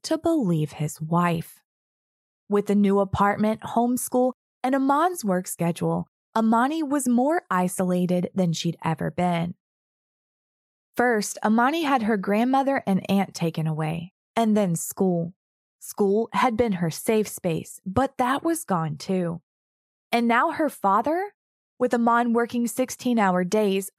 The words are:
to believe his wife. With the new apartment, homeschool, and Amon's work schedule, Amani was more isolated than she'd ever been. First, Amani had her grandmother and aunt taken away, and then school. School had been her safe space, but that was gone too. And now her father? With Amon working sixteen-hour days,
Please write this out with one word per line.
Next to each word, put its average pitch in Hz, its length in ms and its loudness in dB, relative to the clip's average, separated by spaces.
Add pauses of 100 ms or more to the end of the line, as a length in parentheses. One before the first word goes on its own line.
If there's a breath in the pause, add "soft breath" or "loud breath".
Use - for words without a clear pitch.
to 320 140 -2
believe 202 560 0
his - 280 -6
wife. 170 600 -2 (840)
With 202 200 0
the 202 80 2
new 202 240 4
apartment, 202 640 0
homeschool, 247 720 0 (300)
and 262 120 0
Amon's 285 500 0
work 185 220 0
schedule, 170 600 -2 (280)
Amani 233 480 2
was 277 240 -2
more 262 420 2
isolated 180 880 0
than 180 180 2
she'd 165 300 -4
ever 165 260 -2
been. 175 460 -2 (1400)
First, 240 480 0
Amani 233 400 2
had 269 200 0
her 214 140 0
grandmother 254 680 0
and 190 240 0
aunt 196 240 0
taken 165 340 -2
away, 160 460 -6 (220)
and 220 200 2
then 190 200 2
school. 175 580 -2 (460)
School 208 540 0
had 240 220 2
been 233 180 2
her 170 160 -2
safe 220 380 0
space, - 580 -6
but 254 320 -2
that 254 260 0
was 330 200 -2
gone 160 340 -2
too. 175 440 -4 (680)
And 233 160 0
now 254 240 2
her 294 180 -2
father? 285 640 0 (460)
With 247 160 0
Amon 233 380 2
working 233 360 0
sixteen-hour 220 760 0
days, 196 560 0